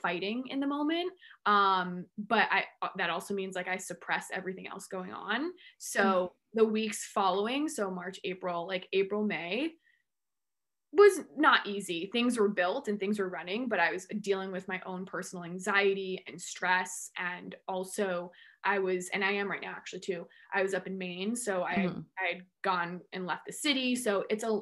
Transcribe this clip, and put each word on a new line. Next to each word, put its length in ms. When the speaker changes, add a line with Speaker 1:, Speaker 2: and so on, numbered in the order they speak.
Speaker 1:
fighting 460
in 100
the 80
moment. 460
Um, 600
but 320
I, 140
uh, 140
that 140
also 220
means, 220
like, 140
I 80
suppress 560
everything 340
else 220
going 240
on. 400
So 240
Speaker 2:
Mm. 280
Speaker 1:
the 100
weeks 420
following, 640
so 220
March, 340
April, 420
like, 260
April, 320
May 500
was 280
not 300
easy. 440
Things 280
were 100
built 400
and 100
things 200
were 100
running, 400
but 120
I 120
was 140
dealing 300
with 160
my 200
own 180
personal 400
anxiety 840
and 140
stress. 800
And 360
also 640
I 140
was, 320
and 120
I 100
am 180
right 100
now 120
actually 280
too, 260
I 80
was 100
up 140
in 100
Maine. 400
So 280
I, 100
Speaker 2:
Mm-hmm. 260
Speaker 1:
I 80
had 100
gone 380
and 140
left 200
the 60
city. 420
So 360
it's 140
a, 180